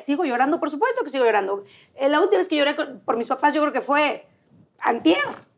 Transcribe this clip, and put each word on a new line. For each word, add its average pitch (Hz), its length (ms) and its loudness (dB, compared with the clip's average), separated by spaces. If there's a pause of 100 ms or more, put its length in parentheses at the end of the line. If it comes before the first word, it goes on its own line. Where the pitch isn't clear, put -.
¿Sigo 285 200 0
llorando? 269 340 0
Por 302 100 -2
supuesto 466 360 -2
que 302 40 -12
sigo 262 140 0
llorando. 202 400 0 (320)
Eh, 277 140 0
la 294 100 2
última 381 200 4
vez 359 100 -2
que 311 80 0
lloré 294 180 2
con, 285 300 -8
por 240 100 0
mis 226 140 -4
papás 277 240 0
yo 302 80 0
creo 294 100 0
que - 80 -2
fue 285 480 -2 (540)
antier. 240 420 2 (340)